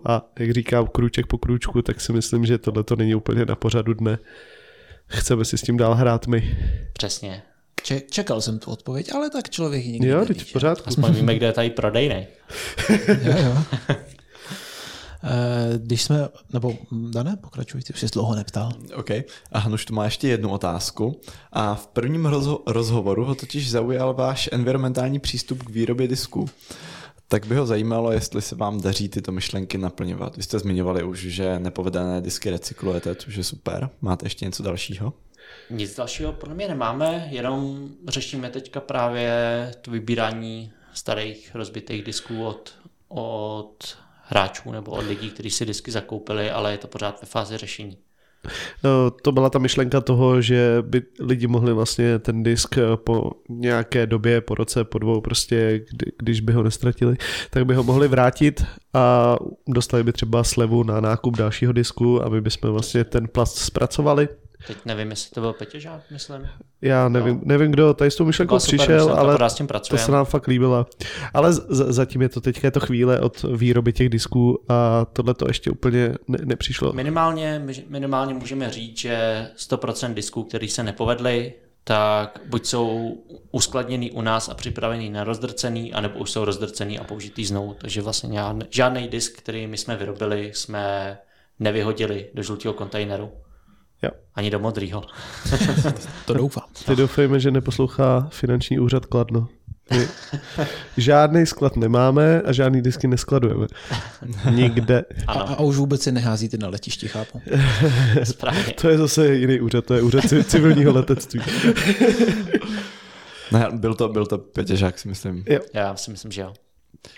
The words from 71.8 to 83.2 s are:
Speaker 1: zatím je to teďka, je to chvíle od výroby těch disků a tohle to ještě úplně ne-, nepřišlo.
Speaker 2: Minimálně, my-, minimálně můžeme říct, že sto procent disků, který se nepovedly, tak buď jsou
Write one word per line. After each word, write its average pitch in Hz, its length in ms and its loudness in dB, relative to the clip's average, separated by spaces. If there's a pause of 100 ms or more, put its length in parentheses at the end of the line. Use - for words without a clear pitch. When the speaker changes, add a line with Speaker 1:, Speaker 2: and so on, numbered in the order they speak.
Speaker 1:
zatím 127 300 2
je 131 60 4
to 120 120 -4
teďka, - 260 0
je 139 40 6
to 139 100 2
chvíle 123 400 2
od - 220 -2 (140)
výroby 120 360 4
těch 127 160 2
disků 120 500 2 (100)
a 117 440 4
tohle 120 220 0
to - 140 -2
ještě - 220 -2
úplně 123 440 0 (140)
ne-, 127 160 0
nepřišlo. - 480 -2
Speaker 2:
Minimálně, 156 720 -2
my-, 135 240 -10
minimálně 135 460 -2
můžeme 127 360 -6
říct, 113 280 -12
že 113 480 -2 (100)
sto - 220 -4
procent 117 360 -6
disků, 107 300 -8
který 110 240 -6
se 120 140 -4
nepovedly, 120 720 -2 (320)
tak 107 640 2
buď 120 180 -4
jsou 117 500 -2 (360)